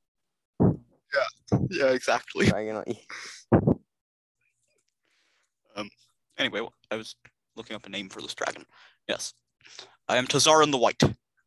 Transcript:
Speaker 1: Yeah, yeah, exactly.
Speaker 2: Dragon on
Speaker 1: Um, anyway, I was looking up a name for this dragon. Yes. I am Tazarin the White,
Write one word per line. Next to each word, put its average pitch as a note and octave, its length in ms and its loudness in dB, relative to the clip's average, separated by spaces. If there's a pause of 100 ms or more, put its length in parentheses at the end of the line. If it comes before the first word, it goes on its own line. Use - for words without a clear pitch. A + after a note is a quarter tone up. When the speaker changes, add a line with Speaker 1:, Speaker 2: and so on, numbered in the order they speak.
(600)
Speaker 1:
Yeah, - 960 -2 (140)
yeah, F3 180 0
exactly. - 560 0
Speaker 2:
Dragon G#2+ 300 0
on G#2 80 -6 (3000)
Speaker 1:
Um, G#2 140 -8 (480)
anyway, A2 240 -2 (300)
I G#2+ 60 -2
was A2 180 -12 (400)
looking A2 200 -14
up G#2 120 -16
a - 20 -16
name G2 200 -8
for - 120 -14
this - 140 -12
dragon. - 280 -8 (440)
Yes. - 260 -6 (760)
I A#2 100 2
am B2 100 0
Tazarin D3+ 440 6
the C3+ 60 2
White, A2+ 240 2 (460)